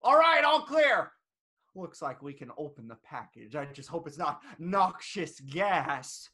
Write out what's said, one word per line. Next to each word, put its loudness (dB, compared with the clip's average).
All 6
right, 6
all 4
clear. 2
Looks -14
like -8
we -14
can -18
open -14
the -18
package. -16
I -6
just -18
hope -10
it's -16
not -6
noxious -2
gas. -4